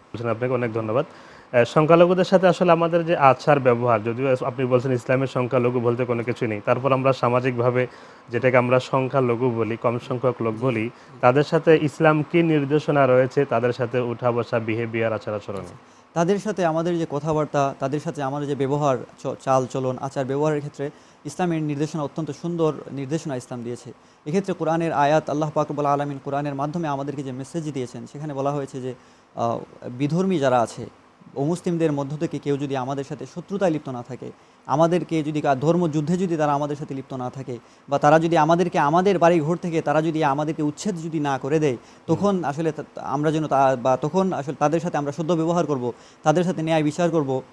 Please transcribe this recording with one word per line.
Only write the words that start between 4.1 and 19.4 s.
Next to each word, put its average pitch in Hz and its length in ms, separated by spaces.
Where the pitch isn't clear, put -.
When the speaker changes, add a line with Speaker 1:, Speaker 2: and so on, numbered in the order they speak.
Speaker 1:
আপনি 123 200
বলছেন 127 260
ইসলামের 131 340
সংখ্যালঘু 127 540
বলতে 120 240
কোনো 117 200
কিছু 120 220
নেই, 107 180
তারপর 123 280
আমরা 131 200
সামাজিকভাবে 123 720
যেটাকে 120 280
আমরা 123 240
সংখ্যালঘু 127 720
বলি, 113 260
কম 120 220
সংখ্যক 123 340
লোক 113 180
বলি, 120 300
তাদের 131 240
সাথে 160 380
ইসলাম 156 500
কি 170 100
নির্দেশনা 147 640
রয়েছে 127 380
তাদের 120 280
সাথে 123 280
উঠা 120 320
বসা, 120 260
বিহেভিয়ার, 113 540
আচার 107 220
আচরণে? 98 400
Speaker 2:
তাদের 170 240
সাথে 190 260
আমাদের 165 340
যে 165 120
কথাবার্তা, 143 680
তাদের 139 220
সাথে 143 220
আমাদের 139 260
যে 143 60
ব্যবহার, 139 420
চ-, 131 120